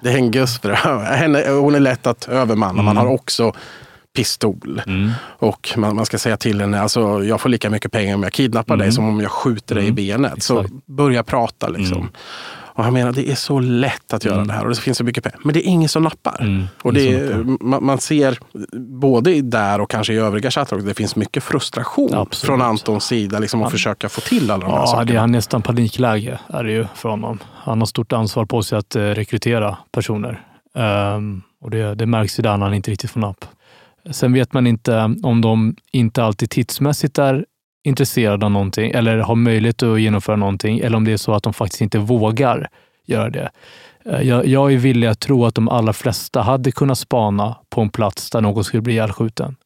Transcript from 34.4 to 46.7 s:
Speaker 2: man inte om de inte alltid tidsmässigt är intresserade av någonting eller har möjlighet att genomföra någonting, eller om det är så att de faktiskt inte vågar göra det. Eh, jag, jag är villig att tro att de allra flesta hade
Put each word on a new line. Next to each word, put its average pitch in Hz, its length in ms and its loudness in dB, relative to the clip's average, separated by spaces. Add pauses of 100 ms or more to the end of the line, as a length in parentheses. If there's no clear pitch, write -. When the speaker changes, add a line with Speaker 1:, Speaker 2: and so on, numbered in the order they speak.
Speaker 2:
man 127 140 4
inte 110 560 2
om 117 180 2
de 113 340 2 (160)
inte 120 320 2
alltid 110 260 0
tidsmässigt 143 720 0
är 139 260 2 (400)
intresserade 113 600 2
av 101 60 2
någonting 101 400 0
eller 113 260 2
har 110 180 0
möjlighet 117 480 2
att 110 180 2
genomföra 107 340 2
någonting, 104 440 0
eller 113 180 0
om 110 80 2
det 110 60 2
är 107 60 0
så 110 160 -2
att 104 100 0
de 110 100 -2
faktiskt - 280 -4
inte 110 180 0
vågar 113 680 2 (380)
göra 113 240 -2
det. - 200 -8 (560)
Eh, 185 160 -2
jag, 127 260 2
jag 139 260 4
är 131 40 4
villig 120 300 4
att 107 120 0
tro 127 260 2
att 113 100 2
de 113 140 2
allra 110 240 2
flesta - 480 -2
hade 127 300 2